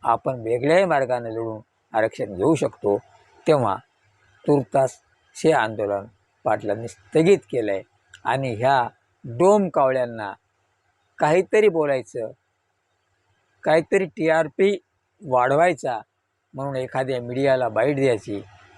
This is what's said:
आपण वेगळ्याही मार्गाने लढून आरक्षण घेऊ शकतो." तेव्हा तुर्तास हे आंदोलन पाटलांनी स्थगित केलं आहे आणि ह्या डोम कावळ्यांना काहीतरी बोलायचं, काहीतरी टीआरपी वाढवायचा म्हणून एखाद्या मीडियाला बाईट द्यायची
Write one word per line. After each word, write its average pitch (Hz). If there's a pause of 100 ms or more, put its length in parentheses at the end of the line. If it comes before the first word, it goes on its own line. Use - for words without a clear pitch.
आपण 120
वेगळ्याही 123
मार्गाने 127
लढून 113
आरक्षण 110
घेऊ 113
शकतो." 110 (480)
तेव्हा 123 (720)
तुर्तास 135 (420)
हे 160
आंदोलन 107 (380)
पाटलांनी 110
स्थगित 165
केलं 110
आहे 95 (420)
आणि 127
ह्या 123 (360)
डोम 180
कावळ्यांना 123 (840)
काहीतरी 185
बोलायचं, 139 (1300)
काहीतरी 165
टीआरपी 160 (480)
वाढवायचा 135 (540)
म्हणून 139
एखाद्या 131
मीडियाला 127
बाईट 117
द्यायची 120 (360)